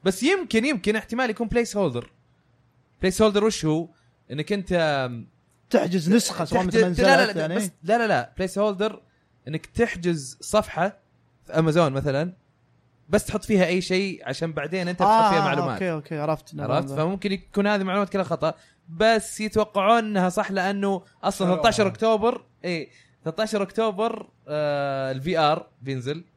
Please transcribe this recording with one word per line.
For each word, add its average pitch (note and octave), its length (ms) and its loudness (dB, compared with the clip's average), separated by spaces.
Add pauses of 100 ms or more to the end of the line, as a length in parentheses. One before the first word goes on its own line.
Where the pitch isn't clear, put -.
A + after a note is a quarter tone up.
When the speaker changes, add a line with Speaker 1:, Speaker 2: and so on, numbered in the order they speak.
Speaker 1:
بس F#3+ 180 -2
يمكن، B3+ 420 0
يمكن A3 320 -2
احتمال A#3+ 340 -4
يكون A3+ 180 -6
place A#3 280 -2
هولدر. C#3+ 340 -2 (880)
place F#3 220 2
هولدر G#3 220 4
وش A3 200 0
هو؟ D#3+ 240 0 (420)
إنك D3+ 220 -6
أنت، F#3+ 200 -4
آم، C#3 540 0 (440)
Speaker 2:
تحجز F3 440 2
نسخة F#3+ 300 0
سواء F3 180 0
Speaker 1:
تحت-، F#3 40 0
Speaker 2:
متى - 160 4
ما F3+ 60 4
Speaker 1:
لا، F3+ 280 4
لا، - 60 6
Speaker 2:
نزلت، G#3 140 0
Speaker 1:
لا، D#3+ 40 -2
Speaker 2:
يعني. D#3+ 140 -4
Speaker 1:
بس، G3 160 -2 (120)
لا، G3+ 160 2
لا، A#3 80 2
لا، D3 300 0
place F#3 220 -4
هولدر G#3 440 -2 (460)
إنك D#3 180 -8
تحجز E3+ 760 -2
صفحة G3+ 580 -2 (480)
في - 120 0
أمازون D#3+ 340 4
مثلًا، C#3+ 400 -2 (760)
بس G3+ 180 2
تحط - 180 -6
فيها F#3 220 4
أي F3+ 140 0
شيء F#3 440 -2
عشان D#3+ 280 -6
بعدين D#3+ 360 -6
أنت F3+ 100 -6
تحط F#3 100 4
Speaker 2:
آه، A3 220 6
Speaker 1:
فيها G3 80 4
Speaker 2:
آه، G3+ 60 0
Speaker 1:
معلومات. C#3 260 0
Speaker 2:
أوكي، E3+ 220 -2
أوكي، D#3 260 -8
عرفت. D3+ 420 -6
Speaker 1:
عرفت؟ C#3 280 -2
Speaker 2:
نعم. C#3 80 -6
Speaker 1:
فممكن F#3 360 -2
يكون G3+ 340 -2
هذه G#3 160 0
معلومات F#3+ 260 -2
كلها F#3+ 160 -2
خطأ، D#3+ 300 -2 (340)
بس G#3+ 520 2
يتوقعون G#3+ 580 2
إنها G#3 300 0
صح F#3+ 220 -4
لأنه G3 520 -2 (200)
أصلًا F#3+ 240 -2
Speaker 3:
حلو. F3+ 100 2
Speaker 1:
ثلاثة A3+ 120 2
عشر G#3+ 180 2
أكتوبر، A3 580 0 (200)
إيه، E3 240 -6 (360)
ثلاثة D#3+ 180 -4
عشر G#3+ 200 -2
أكتوبر، A3 640 -2 (220)
آه، C#3+ 640 -2
ال C3 100 -6
في E3 160 0
آر D#3 280 2 (160)
بينزل. C3+ 420 -6 (120)